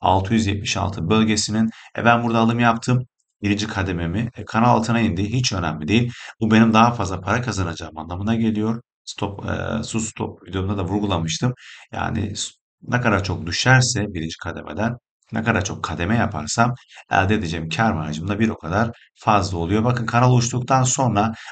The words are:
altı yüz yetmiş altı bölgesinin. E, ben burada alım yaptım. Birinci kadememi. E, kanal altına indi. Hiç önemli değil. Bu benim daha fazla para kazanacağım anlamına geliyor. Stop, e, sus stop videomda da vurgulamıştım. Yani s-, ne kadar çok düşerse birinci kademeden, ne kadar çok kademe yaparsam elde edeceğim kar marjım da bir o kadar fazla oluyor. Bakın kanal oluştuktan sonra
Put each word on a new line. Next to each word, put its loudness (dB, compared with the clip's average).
altı 2
yüz 2
yetmiş -2
altı -4
bölgesinin. 2
E, -2
ben 4
burada 0
alım 2
yaptım. 2
Birinci 0
kadememi. -2
E, -10
kanal 4
altına 2
indi. 0
Hiç -2
önemli -4
değil. 2
Bu 2
benim 6
daha 8
fazla -4
para 0
kazanacağım -6
anlamına -4
geliyor. 0
Stop, -8
e, -4
sus -4
stop -8
videomda -2
da -2
vurgulamıştım. -2
Yani -4
s-, -8
ne -2
kadar 2
çok -6
düşerse 2
birinci -8
kademeden, -6
ne -4
kadar 2
çok -8
kademe -2
yaparsam 0
elde 2
edeceğim -4
kar 0
marjım -4
da -2
bir 2
o -4
kadar 0
fazla 2
oluyor. 0
Bakın -2
kanal 4
oluştuktan 2
sonra 2